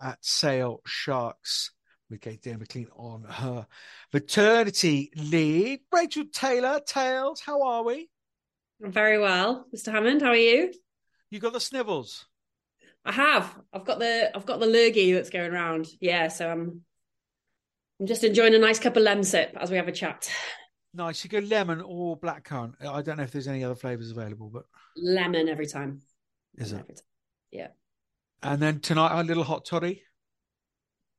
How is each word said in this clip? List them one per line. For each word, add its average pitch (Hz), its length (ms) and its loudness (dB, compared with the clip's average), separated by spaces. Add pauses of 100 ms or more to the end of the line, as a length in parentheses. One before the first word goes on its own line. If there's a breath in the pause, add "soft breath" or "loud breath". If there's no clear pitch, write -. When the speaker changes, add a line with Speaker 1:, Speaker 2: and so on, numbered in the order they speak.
Speaker 1:
at 131 180 -12
Sale 131 640 -2
Sharks, - 880 -6 (400)
with 107 100 -16
Kate 110 220 -16
Dale 117 160 -10
McLean 110 360 -14
on 113 320 -16
her 120 400 -8 (460 loud breath)
maternity 196 1040 2
leave. 160 640 0 (120)
Rachel 339 400 0
Taylor, 262 560 0
Tails, 262 540 -2
how 285 220 -2
are 233 220 0
we? 277 260 -6 (720)
Speaker 2:
I'm 196 80 -8
very 214 260 4
well, 202 540 2
Mister 220 200 -8
Hammond. 233 280 4
How 269 80 4
are 240 80 6
you? 240 380 6 (560)
Speaker 1:
You 208 80 -10
got 233 160 -2
the 247 40 -6
snivels? 214 680 -6 (800 soft breath)
Speaker 2:
I 196 60 0
have. 269 420 2 (160)
I've 190 140 -12
got 240 140 -2
the, 226 360 0
I've 190 120 -12
got - 140 -4
the 226 60 2
lurgy 220 460 6
that's 185 160 0
going 175 240 -6
round. 165 340 -4 (140)
Yeah, 175 280 0
so 165 200 -6
I'm, 170 320 -6 (1200)
I'm 196 60 -4
just 226 180 0
enjoying 220 300 6
a 220 40 10
nice 220 200 6
cup 240 180 0
of 220 60 8
Lemsip 196 560 2
as 180 120 -6
we 185 60 0
have 175 120 -2
a 170 40 -4
chat. - 380 -8 (640 loud breath)
Speaker 1:
Nice. 170 280 -8
You 180 60 -16
go 208 120 -2
lemon 202 420 -2
or 170 360 -8
blackcurrant. 143 640 -8
I 143 200 -6
don't 151 160 -8
know 147 40 -6
if 127 80 -8
there's 135 160 -8
any 135 160 -6
other 127 120 -4
flavours 120 360 -8
available, 107 380 -12
but 120 140 -16 (340 soft breath)
Speaker 2:
Lemon 175 540 0
every 151 160 -4
time. 139 340 -10 (560)
Speaker 1:
Is 110 160 -10
Speaker 2:
Lemon 98 60 -8
Speaker 1:
it? - 60 -14
Speaker 2:
every - 100 -20
time. - 100 -20 (460)
Yeah. - 180 -14 (760)
Speaker 1:
And 143 200 -2
then 156 180 0
tonight, 165 400 2
a - 20 0
little 165 220 0
hot 147 220 -6
toddy? 175 360 -4 (1160)